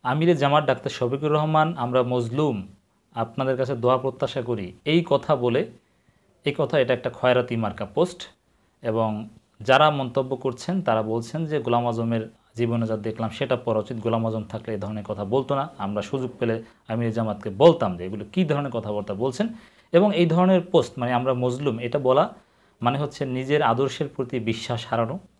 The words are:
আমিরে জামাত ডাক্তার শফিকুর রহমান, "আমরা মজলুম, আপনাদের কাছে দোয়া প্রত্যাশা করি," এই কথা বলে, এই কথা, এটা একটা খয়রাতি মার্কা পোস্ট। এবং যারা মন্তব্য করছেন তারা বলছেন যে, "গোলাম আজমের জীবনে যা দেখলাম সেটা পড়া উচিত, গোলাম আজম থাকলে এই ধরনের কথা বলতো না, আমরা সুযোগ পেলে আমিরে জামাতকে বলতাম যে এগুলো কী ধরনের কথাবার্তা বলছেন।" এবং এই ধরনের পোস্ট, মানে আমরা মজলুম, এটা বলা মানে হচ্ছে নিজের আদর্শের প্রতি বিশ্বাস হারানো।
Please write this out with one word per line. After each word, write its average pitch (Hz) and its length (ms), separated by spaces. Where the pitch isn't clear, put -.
আমিরে 156 320
জামাত 143 300
ডাক্তার 135 260
শফিকুর 139 400
রহমান, 156 460
"আমরা 123 260
মজলুম, 123 640
আপনাদের 127 420
কাছে 127 180
দোয়া 123 220
প্রত্যাশা 131 440
করি," 107 320
এই 165 240
কথা 143 260
বলে, 127 360
এই 143 120
কথা, 151 220
এটা 131 140
একটা 123 160
খয়রাতি 123 460
মার্কা 110 300
পোস্ট। 170 420
এবং 110 480
যারা 131 280
মন্তব্য 135 460
করছেন 135 460
তারা 110 220
বলছেন 117 420
যে, 151 140
"গোলাম 120 280
আজমের 113 420
জীবনে 117 320
যা 110 100
দেখলাম 107 320
সেটা 127 260
পড়া 113 240
উচিত, 117 180
গোলাম 113 300
আজম 110 160
থাকলে 110 300
এই 104 60
ধরনের 104 240
কথা 101 220
বলতো 131 300
না, 139 220
আমরা 101 240
সুযোগ 127 380
পেলে 113 240
আমিরে 113 240
জামাতকে 107 380
বলতাম 104 480
যে 87 80
এগুলো 101 260
কী 185 140
ধরনের 143 260
কথাবার্তা 104 420
বলছেন।" 127 340
এবং 185 240
এই 175 100
ধরনের 180 360
পোস্ট, 165 380
মানে 123 140
আমরা 127 200
মজলুম, 123 460
এটা 123 200
বলা 135 340
মানে 123 160
হচ্ছে 143 280
নিজের 131 360
আদর্শের 131 540
প্রতি 127 240
বিশ্বাস 117 500
হারানো। 117 300